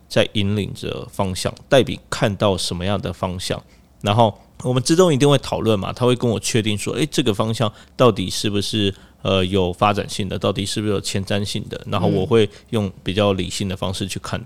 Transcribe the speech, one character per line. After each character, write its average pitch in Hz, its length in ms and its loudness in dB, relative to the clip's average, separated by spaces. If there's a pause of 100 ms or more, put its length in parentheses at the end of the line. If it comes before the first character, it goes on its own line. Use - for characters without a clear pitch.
在 110 240 2
引 104 220 0
领 101 180 -4
着 - 380 -10
方 95 240 -2
向， - 180 -4 (160)
黛 131 140 6
比 - 160 -6 (100)
看 110 260 -2
到 98 220 2
什 - 180 -4
么 85 80 -6
样 98 160 -2
的 92 140 -6
方 92 260 -6
向， - 220 -6 (400)
然 104 140 2
后 113 200 4 (280)
我 127 100 -2
们 127 80 0
之 160 140 2
中 175 180 6
一 131 40 2
定 143 120 4
会 139 80 6
讨 92 220 -4
论 107 200 2
嘛， 90 140 -4
他 127 100 -4
会 123 120 4
跟 123 120 -2
我 101 120 0
确 110 240 0
定 104 120 -2
说， 101 200 -4
诶， 151 160 0
这 156 100 0
个 120 100 2
方 110 220 0
向 113 180 0 (240)
到 127 160 6
底 95 160 -2
是 107 220 -4
不 101 100 0
是， 101 320 0 (300)
呃， 95 240 2
有 92 260 0
发 104 220 2
展 98 160 -4
性 101 180 -6
的， 92 120 -6
到 104 120 0
底 98 140 -2
是 110 160 -4
不 104 60 -2
是 104 60 0
有 98 60 -2
前 101 240 -4
瞻 101 220 -2
性 101 240 -6
的， - 160 -10
然 104 160 -2
后 87 60 2
我 92 180 2
会 107 240 4 (220)
用 104 200 0 (120)
比 98 100 -4
较 101 200 4
理 90 180 -2
性 101 180 -4
的 90 80 -6
方 92 160 -4
式 98 140 -4
去 - 120 -6
看 - 260 -8